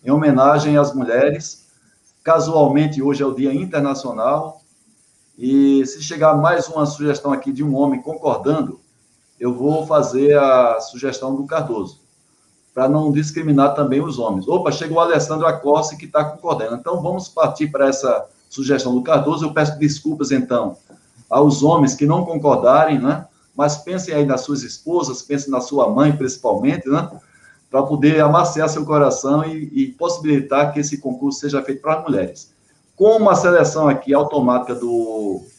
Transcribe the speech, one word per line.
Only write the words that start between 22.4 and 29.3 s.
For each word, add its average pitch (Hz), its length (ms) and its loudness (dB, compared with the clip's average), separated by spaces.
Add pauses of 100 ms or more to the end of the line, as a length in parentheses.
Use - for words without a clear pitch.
né? 139 260 -2 (300)
Mas 147 220 0
pensem 180 360 -8
aí 147 120 2
nas 131 160 -2
suas 131 200 -4
esposas, 139 600 -6
pensem 139 280 -6
na 127 120 -2
sua 123 280 0
mãe, 143 260 4
principalmente, 127 720 -2
né? 165 220 0 (600)
Pra 135 140 0
poder 151 380 2
amaciar 156 480 2
seu 151 160 -6
coração 147 600 2